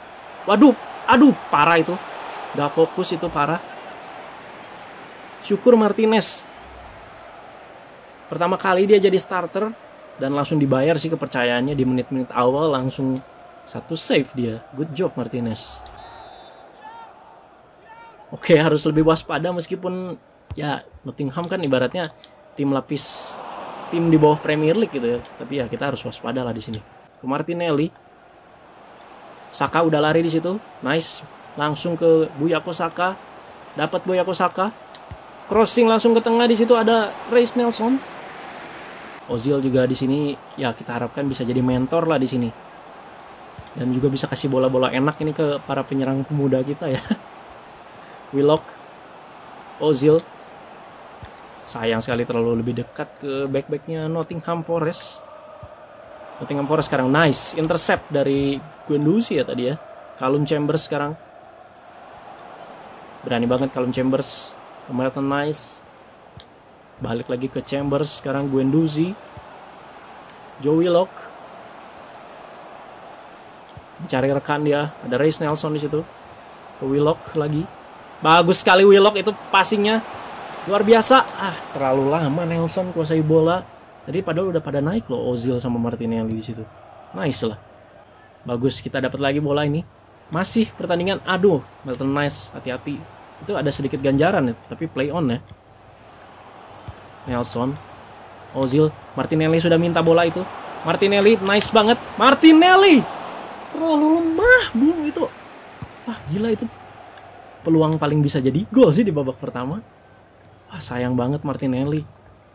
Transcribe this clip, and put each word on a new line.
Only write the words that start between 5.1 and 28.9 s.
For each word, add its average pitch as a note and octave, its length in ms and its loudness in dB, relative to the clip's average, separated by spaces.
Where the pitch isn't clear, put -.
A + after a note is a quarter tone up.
Syukur A3+ 320 4
Martinez. A3 720 4
Pertama F3 300 -2
kali F#3+ 320 2
dia G#3 100 8
jadi F#3+ 220 4
starter F#3+ 500 -4
dan C3+ 160 -4
langsung C#3+ 240 0
dibayar C#3 400 2
sih D#3+ 160 -2
kepercayaannya C3 640 -2
di C3 80 0
menit-menit B2+ 480 -2
awal, C3+ 400 4
langsung C3 480 -2
satu - 260 -10
save D#3+ 380 2
dia. A#2 400 -6
Good C#3+ 240 -8
job E3+ 180 -2
Martinez. A#2 680 -4
Oke, D#3+ 260 2
harus D3+ 300 2
lebih D#3 180 2
waspada D#3+ 460 0
meskipun F3+ 640 -6
ya D3 260 -6
Nottingham C#3+ 420 -8
kan F#3 160 -6
ibaratnya C3+ 460 -2
tim C#3 160 -2
lapis, - 640 0
tim E3 160 0
di D#3+ 80 6
bawah D3+ 240 4
Premier D3+ 320 0
League G3+ 220 0
gitu B2+ 100 -4
ya. A#2+ 160 -2
Tapi B2 400 -10
ya A#2 80 -4
kita C3+ 240 -6
harus B2+ 140 -4
waspada A#2+ 340 -6
lah A#2+ 160 -4
di A2+ 80 -10
sini. A2 160 -8
Ke C3 80 -10
Martinelli. D#3 640 -2